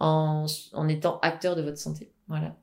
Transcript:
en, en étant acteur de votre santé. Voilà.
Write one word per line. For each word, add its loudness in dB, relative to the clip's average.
en, 4
en 0
étant 0
acteur 0
de -2
votre -4
santé. -8
Voilà. -4